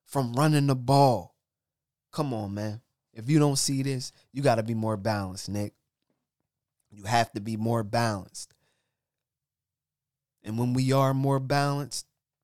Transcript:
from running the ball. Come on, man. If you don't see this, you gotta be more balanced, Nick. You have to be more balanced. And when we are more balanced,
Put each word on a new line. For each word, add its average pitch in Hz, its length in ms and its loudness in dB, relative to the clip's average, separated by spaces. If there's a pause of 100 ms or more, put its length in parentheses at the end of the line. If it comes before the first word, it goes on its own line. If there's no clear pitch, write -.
from 123 280 -2
running 147 340 4
the 139 80 4
ball. 127 580 4 (800)
Come 147 220 -4
on, 101 200 -6
man. 107 280 -8 (320)
If 113 160 -12
you 151 100 6
don't 147 180 4
see 135 240 -2
this, 131 300 -6 (220)
you 127 100 -8
gotta 117 200 2
be 113 100 -4
more 110 240 -2
balanced, 98 500 -4
Nick. 104 260 -6 (1160)
You 104 140 -18
have 117 260 2
to 107 100 -8
be 113 140 -6
more 113 280 -2
balanced. 107 720 -4 (1900)
And 110 140 -6
when 123 160 0
we 131 180 2
are 135 220 4
more 135 260 2
balanced, 143 640 -2 (380)